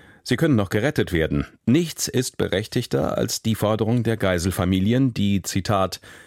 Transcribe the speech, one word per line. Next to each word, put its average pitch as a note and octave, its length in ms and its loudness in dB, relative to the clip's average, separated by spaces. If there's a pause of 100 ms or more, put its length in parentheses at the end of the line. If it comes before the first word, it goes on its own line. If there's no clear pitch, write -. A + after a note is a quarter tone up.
(220)
Sie B2 140 0
können D#3 180 4
noch G2+ 160 2
gerettet A2 420 0
werden. D2+ 360 0 (180)
Nichts D#3 400 2
ist - 300 -4
berechtigter G#2+ 840 -2
als - 240 -2
die A2 140 0
Forderung A2 480 0
der A2+ 120 0
Geiselfamilien, F#2+ 1000 0
die, G2+ 280 0
Zitat, F#2+ 580 -2 (260)